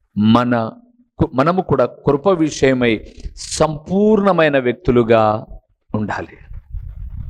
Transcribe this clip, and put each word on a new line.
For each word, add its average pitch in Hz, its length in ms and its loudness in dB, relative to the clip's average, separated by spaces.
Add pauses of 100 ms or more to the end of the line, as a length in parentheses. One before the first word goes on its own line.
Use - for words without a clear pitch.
(180)
మన 113 540 2 (480)
కు-, 160 140 -2
మనము 160 280 0
కూడా 135 240 0
కృప 143 440 -2
విషయమై 131 720 0 (360)
సంపూర్ణమైన 170 1200 0
వ్యక్తులుగా 117 840 2 (500)
ఉండాలి, 98 420 -6 (920)